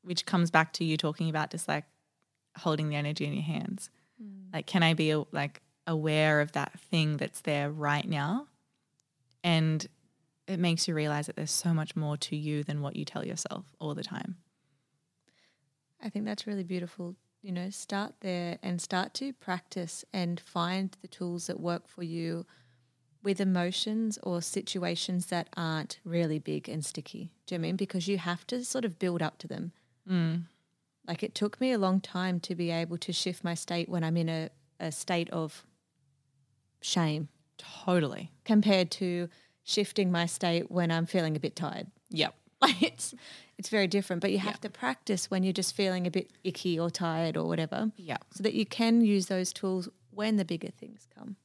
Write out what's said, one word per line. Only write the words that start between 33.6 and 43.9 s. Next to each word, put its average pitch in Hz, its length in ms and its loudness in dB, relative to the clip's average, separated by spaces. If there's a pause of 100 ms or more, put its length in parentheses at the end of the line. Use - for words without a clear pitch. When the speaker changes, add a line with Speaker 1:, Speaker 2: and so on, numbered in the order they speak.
Speaker 2:
when 175 160 0
I'm 165 140 2
in 165 120 2
a, 160 200 -2 (300)
a 160 120 -4
state 170 380 0
of 160 340 -4 (1160)
shame. 156 480 0 (280)
Speaker 1:
Totally. - 720 0 (120)
Speaker 2:
Compared 202 480 6
to 175 380 -2 (340)
shifting 202 480 2
my 170 140 4
state 170 440 0
when 175 220 2
I'm 165 140 4
feeling 160 300 2
a 151 40 -2
bit 165 160 -4
tired. - 320 -6 (220)
Speaker 1:
Yep. 151 300 2
Speaker 2:
<laughs> - 60 -20 (160)
Like, 262 200 6
it's, - 320 0 (440)
it's 196 120 -8
very 208 160 4
different, 185 360 0